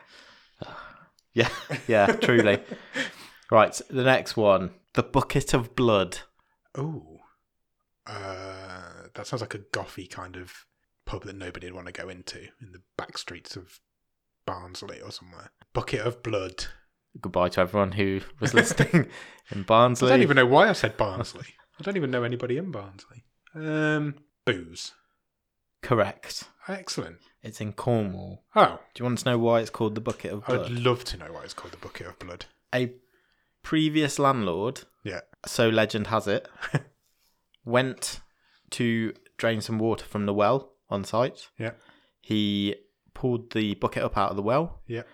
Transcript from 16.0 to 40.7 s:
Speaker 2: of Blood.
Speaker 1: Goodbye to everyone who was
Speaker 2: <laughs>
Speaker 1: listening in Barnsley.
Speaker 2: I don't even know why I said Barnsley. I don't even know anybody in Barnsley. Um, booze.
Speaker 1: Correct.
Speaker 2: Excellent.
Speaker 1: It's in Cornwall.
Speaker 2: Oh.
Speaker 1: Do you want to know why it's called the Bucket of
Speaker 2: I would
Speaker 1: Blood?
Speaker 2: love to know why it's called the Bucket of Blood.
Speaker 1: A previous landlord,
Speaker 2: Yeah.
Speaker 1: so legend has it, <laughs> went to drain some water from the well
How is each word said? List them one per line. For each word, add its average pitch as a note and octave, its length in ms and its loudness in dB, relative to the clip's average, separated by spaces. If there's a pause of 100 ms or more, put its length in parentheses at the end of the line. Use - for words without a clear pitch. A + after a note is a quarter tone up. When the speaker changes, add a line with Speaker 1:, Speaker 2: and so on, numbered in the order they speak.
Speaker 2:
of A#2+ 220 -4
Blood. G2 420 -6 (560)
Speaker 1:
Goodbye F2+ 280 0
to F#2+ 120 2
everyone F#2+ 320 2
who G2 280 0 (180)
was - 140 0
Speaker 2:
<laughs> - 20 4
Speaker 1:
listening - 520 4 (440)
in G2+ 120 -6
Barnsley. A#2+ 460 6
Speaker 2:
I - 20 8
don't C3 120 8
even C#3+ 120 6
know B2+ 100 10
why D3+ 240 8
I F#3+ 40 2
said - 240 0
Barnsley. G#2+ 480 -4 (340)
I D3+ 40 -16
don't G3 140 -4
even C#3 140 -2
know B2 120 0
anybody A#2+ 340 -4
in F3+ 140 -6
Barnsley. G2 520 -14 (320)
Um, D#3 600 0 (300)
booze. E2+ 480 -4 (880)
Speaker 1:
Correct. - 640 -2 (220)
Speaker 2:
Excellent. B2 500 -10 (240)
Speaker 1:
It's A2 200 -14
in G#2+ 120 -6
Cornwall. F#2+ 720 -2 (120)
Speaker 2:
Oh. C3+ 240 4 (140)
Speaker 1:
Do - 80 -12
you A#2+ 40 -4
want A#2+ 140 -2
to - 60 -6
know B2 120 2
why A#2 240 4
it's G#2+ 80 -8
called G#2+ 260 -4
the G#2+ 60 -6
Bucket G#2+ 320 -8
of G#2 140 -10
Speaker 2:
I B2+ 60 -2
would F#2+ 140 -2
Speaker 1:
Blood? A#2+ 120 -6
Speaker 2:
love B2 260 0
to - 120 -8
know D#2+ 140 -16
why D2 120 -14
it's - 100 -16
called - 200 -16
the - 40 -20
Bucket - 300 -16
of - 120 -18
Blood. F2+ 260 -14 (280)
Speaker 1:
A B2+ 200 -2 (680)
previous D#3 560 0
landlord, A#2+ 640 0 (220)
Speaker 2:
Yeah. F#2+ 180 -10 (240)
Speaker 1:
so A#2 240 2
legend A2 380 2
has G#2+ 200 0
it, G#2 200 0 (260)
<laughs> - 920 -10
went B2 560 -2 (500)
to A2+ 420 0 (240)
drain A2+ 240 0
some A2+ 160 -4
water A2 280 0
from G#2 200 -4
the G2+ 80 0
well A2 380 2 (180)